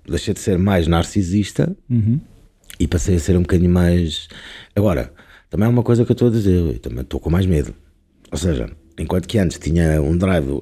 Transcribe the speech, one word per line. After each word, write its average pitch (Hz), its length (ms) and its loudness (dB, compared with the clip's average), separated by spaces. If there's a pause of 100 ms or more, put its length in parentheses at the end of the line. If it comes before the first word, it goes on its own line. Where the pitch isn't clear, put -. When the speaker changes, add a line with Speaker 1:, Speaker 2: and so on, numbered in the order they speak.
Speaker 1:
deixei 82 280 -4
de - 60 -14
ser 95 180 0
mais 92 280 2
narcisista 95 880 0 (140)
Speaker 2:
Uhum. 117 320 0 (580)
Speaker 1:
e - 80 0
passei 90 300 0
a - 20 2
ser 90 180 0
um 90 60 4
bocadinho 87 280 2
mais, 87 580 0 (480)
agora, 87 340 0 (380)
também 92 180 -2
é 120 40 2
uma 120 120 2
coisa 117 220 2
que - 60 -2
eu 120 40 4
estou 123 140 2
a - 20 4
dizer, 92 440 2
eu 57 60 -10
também 58 200 -10
estou 67 180 -8
com 78 120 -4
mais 92 160 2
medo. 80 280 0 (560)
Ou 73 60 -8
seja, 135 320 -2 (300)
enquanto 90 280 -4
que - 120 -2
antes 90 200 0
tinha 78 440 2
um 78 160 0
drive 90 260 0
do, 69 180 -4